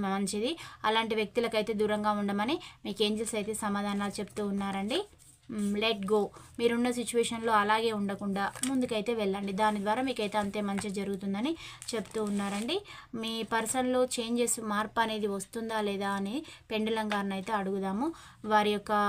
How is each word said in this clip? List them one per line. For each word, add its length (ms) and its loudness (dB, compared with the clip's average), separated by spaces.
మంచిది. 480 0
అలాంటి 320 2
వ్యక్తులకైతే 600 0
దూరంగా 300 2
ఉండమని 360 0
మీకు 220 -4
ఏంజెల్స్ 320 0
అయితే 160 -2
సమాధానాలు 560 -2
చెప్తూ 220 -6
ఉన్నారండి. 460 -2
మ్, 180 0
let 180 2
go, 100 6
మీరున్న 400 4
సిచ్యువేషన్లో 540 0
అలాగే 280 4
ఉండకుండా 440 0
ముందుకైతే 520 0
వెళ్ళండి. 320 0
దాని 220 4
ద్వారా 240 2
మీకైతే 340 -2
అంతే 260 -2
మంచి 300 -2
జరుగుతుందని 540 -2
చెప్తూ 280 -4
ఉన్నారండి. 460 -2
మీ 100 -4
పర్సన్లో 480 2
చేంజెస్, 420 0
మార్పు 320 0
అనేది 320 0
వస్తుందా 520 -4
లేదా 220 -2
అని 160 -4
పెండులం 440 0
గారిని 240 0
అయితే 220 -2
అడుగుదాము. 480 0
వారి 240 6
యొక్క 160 -4